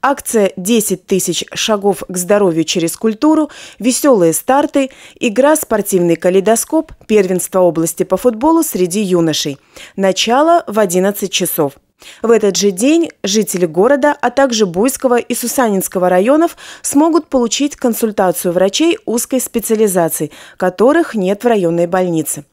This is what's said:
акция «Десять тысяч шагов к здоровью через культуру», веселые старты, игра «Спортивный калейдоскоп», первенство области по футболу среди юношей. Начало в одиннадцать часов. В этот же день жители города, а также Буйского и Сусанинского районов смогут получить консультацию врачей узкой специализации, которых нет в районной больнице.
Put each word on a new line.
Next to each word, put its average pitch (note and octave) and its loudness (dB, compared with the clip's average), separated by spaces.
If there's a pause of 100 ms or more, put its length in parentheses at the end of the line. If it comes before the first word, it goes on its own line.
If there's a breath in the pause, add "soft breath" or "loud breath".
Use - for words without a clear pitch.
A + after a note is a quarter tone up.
акция A#3 0
«Десять G3+ -2
тысяч F3+ -2
шагов G3+ -2
к F3+ -8
здоровью F3+ 2
через E3 -4
культуру», D4+ 0 (280 loud breath)
веселые G#3+ 2
старты, C4+ 0 (300 loud breath)
игра B3+ 0
«Спортивный F#3+ 0
калейдоскоп», G#3+ 0 (140)
первенство F#3 0
области E3+ 0
по F#3+ -2
футболу C4 2
среди F#3 -2
юношей. E3 -2 (380 loud breath)
Начало A#3 2
в G#3 -4
одиннадцать F#3+ 0
часов. D#3 -4 (460 loud breath)
В A3+ -2
этот G#3 2
же G3 2
день D4 2 (120)
жители G3 -2
города, B3+ 2
а - -2
также A#3+ 0
Буйского A#3+ 0
и A#3+ -4
Сусанинского G3 -2
районов C4+ 2 (240 loud breath)
смогут D#4+ 0
получить C4+ -2
консультацию G#3 -2
врачей G3 0
узкой A#3+ -2
специализации, F#3+ -2 (280 loud breath)
которых A3+ 0
нет G3+ -2
в A#3+ -2
районной F3 2
больнице. E3+ -2